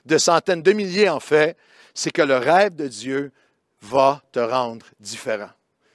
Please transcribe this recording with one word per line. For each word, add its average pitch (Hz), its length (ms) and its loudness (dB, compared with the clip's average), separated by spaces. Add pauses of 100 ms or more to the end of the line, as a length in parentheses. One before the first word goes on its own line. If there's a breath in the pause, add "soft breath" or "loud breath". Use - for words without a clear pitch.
de 151 120 2
centaines 170 440 2
de 165 100 4
milliers, 202 380 0
en 147 100 -2
fait, 151 380 0 (360 soft breath)
c'est - 180 -8
que - 100 0
le 135 160 2
rêve 170 380 2
de 147 120 -8
Dieu 131 440 -8 (500)
va 135 400 2 (100)
te - 80 -4
rendre 117 460 -4 (140)
différent. 107 500 -10 (460)